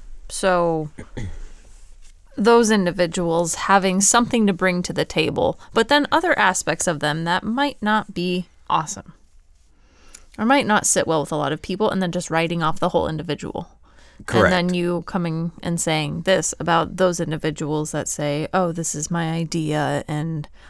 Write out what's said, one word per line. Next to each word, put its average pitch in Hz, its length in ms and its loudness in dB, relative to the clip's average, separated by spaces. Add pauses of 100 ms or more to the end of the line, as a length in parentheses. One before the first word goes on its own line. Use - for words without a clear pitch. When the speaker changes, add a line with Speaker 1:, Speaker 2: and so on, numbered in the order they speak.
(300)
Speaker 1:
so 170 600 0 (260)
<clears throat> - 40 -8 (1200)
those 233 280 8
individuals 175 840 2
having 190 460 4
something 233 460 4
to 196 60 4
bring 180 300 0
to 185 100 -6
the 151 120 0
table, - 540 0 (140)
but 226 160 4
then 285 220 4
other 330 260 2
aspects 185 500 0
of 156 120 -2
them 151 260 -2
that 175 180 0
might 262 380 -2
not 214 320 0
be 180 340 -4 (220)
awesome - 440 -4 (1300)
or 214 60 -2
might 262 200 4
not 208 200 2
sit - 220 2
well 160 140 2
with 147 100 -4
a 160 60 -2
lot 147 140 0
of 151 100 -4
people, 202 280 0
and 190 120 0
then 175 100 -2
just 175 200 -6
writing 165 320 0
off 156 160 0
the 175 100 2
whole - 180 0
individual. 160 600 -6 (580)
Speaker 2:
Correct. 180 280 2
Speaker 1:
And 180 160 0
then 180 60 -2
you 175 280 -2
coming 170 480 -4 (100)
and 170 200 -4
saying 156 400 -2
this 185 380 0
about 165 380 0
those 180 220 2
individuals 151 720 -4
that 151 160 -4
say, 147 460 -4
"Oh, 180 180 0
this 165 240 -6
is 147 160 -6
my 165 200 -2
idea 151 760 -2
and 151 400 -6 (220)